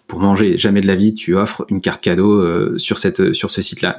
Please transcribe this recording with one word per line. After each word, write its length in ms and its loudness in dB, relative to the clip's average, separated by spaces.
pour 140 -8
manger. 380 2
Jamais 240 2
de 40 0
la 100 4
vie, 180 2
tu 200 -2
offres 360 -2
une 100 -2
carte 220 -4
cadeau, 360 2
euh, 400 0
sur 200 -4
cette, 340 0
sur 180 -4
ce 120 -4
site-là. 360 -6